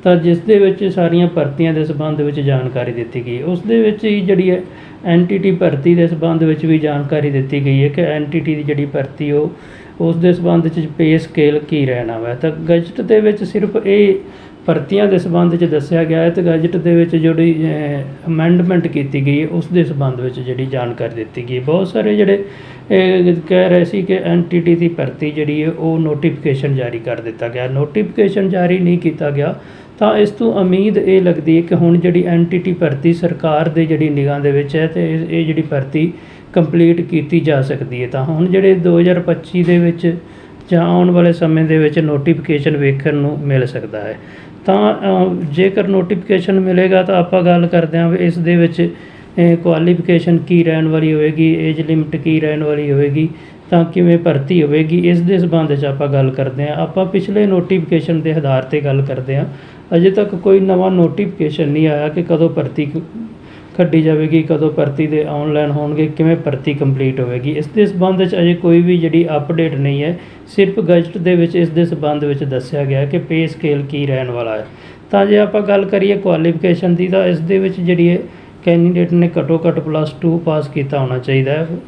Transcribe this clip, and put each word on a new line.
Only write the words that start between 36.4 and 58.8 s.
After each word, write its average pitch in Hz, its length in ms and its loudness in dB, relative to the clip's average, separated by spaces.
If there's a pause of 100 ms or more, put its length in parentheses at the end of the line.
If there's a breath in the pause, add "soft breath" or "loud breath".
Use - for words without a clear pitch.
ਕੰਪਲੀਟ 170 480 4
ਕੀਤੀ 160 380 0
ਜਾ 147 220 2
ਸਕਦੀ 123 420 -4
ਹੈ। 120 40 -6
ਤਾਂ 131 160 -4
ਹੁਣ 160 220 0
ਜਿਹੜੇ 190 280 2
ਦੋ 175 260 2
ਹਜ਼ਾਰ 175 200 4
ਪੱਚੀ 175 440 -2
ਦੇ 175 160 4
ਵਿੱਚ 170 360 0 (560 loud breath)
ਜਾਂ 170 140 2
ਆਉਣ 180 260 4
ਵਾਲੇ 175 220 4
ਸਮੇਂ 160 320 2
ਦੇ 156 120 2
ਵਿੱਚ 151 220 2
ਨੋਟੀਫਿਕੇਸ਼ਨ 147 800 0
ਵੇਖਣ 139 380 0
ਨੂੰ 147 240 -2
ਮਿਲ 135 260 0
ਸਕਦਾ 107 360 -8
ਹੈ। 107 160 -8 (480 loud breath)
ਤਾਂ, 208 280 2
ਅਹ, 185 420 0 (160)
ਜੇਕਰ 185 360 0
ਨੋਟੀਫਿਕੇਸ਼ਨ 190 720 0
ਮਿਲੇਗਾ 185 440 2
ਤਾਂ 190 120 0
ਆਪਾਂ 180 280 2
ਗੱਲ 175 240 4
ਕਰਦੇ 165 300 0
ਹਾਂ 170 120 2
ਵੀ 180 160 0
ਇਸ 170 120 0
ਦੇ 170 180 2
ਵਿੱਚ, 170 340 2 (480 loud breath)
ਅਹ, 170 180 4
ਕੁਆਲੀਫਿਕੇਸ਼ਨ 170 840 2
ਕੀ 170 260 2
ਰਹਿਣ 160 240 2
ਵਾਲੀ 156 260 2
ਹੋਵੇਗੀ, 156 460 2
ਏਜ 160 220 -2
ਲਿਮਟ 156 340 -2
ਕੀ 156 240 0
ਰਹਿਣ 151 240 -2
ਵਾਲੀ 147 280 -2
ਹੋਵੇਗੀ, 143 380 2 (400 loud breath)
ਤਾਂ 170 160 4
ਕਿਵੇਂ 170 320 2
ਭਰਤੀ 170 460 0
ਹੋਵੇਗੀ, 156 460 2
ਇਸ 175 120 2
ਦੇ 185 160 2
ਸੰਬੰਧ 160 360 0
'ਚ 143 120 -2
ਆਪਾਂ 139 220 -2
ਗੱਲ 135 220 2
ਕਰਦੇ 131 380 -4
ਹਾਂ। 151 80 -4
ਆਪਾਂ 170 300 -2
ਪਿਛਲੇ 202 400 0
ਨੋਟੀਫਿਕੇਸ਼ਨ 175 760 0
ਦੇ 156 120 -2
ਆਧਾਰ 135 300 0
'ਤੇ 147 180 -2